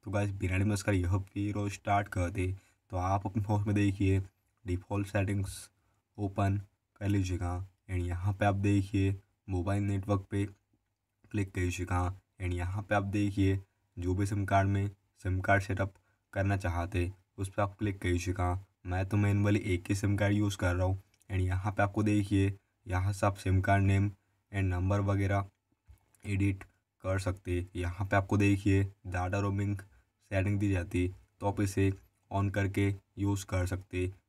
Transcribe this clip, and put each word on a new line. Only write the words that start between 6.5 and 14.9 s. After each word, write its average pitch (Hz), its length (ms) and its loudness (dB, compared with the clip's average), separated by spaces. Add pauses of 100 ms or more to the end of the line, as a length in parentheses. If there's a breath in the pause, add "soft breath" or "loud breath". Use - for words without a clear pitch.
कर 101 80 -2
लीजिएगा 90 440 0 (380)
and 90 80 -2
यहाँ 87 340 -2
पे 98 140 -2
आप 101 100 2
देखिए 98 580 2 (340)
मोबाइल 98 340 0
नेटवर्क 98 480 0
पे 101 140 0 (880)
क्लिक 98 240 -2
कीजिएगा 90 460 -2 (420)
and 90 120 -2
यहाँ 90 280 -4
पे 101 120 -2
आप 101 100 2
देखिए 98 540 2 (380)
जो 90 180 -2
भी 98 120 0
सिम 101 200 -2
कार्ड 98 220 4
में 98 220 0 (340)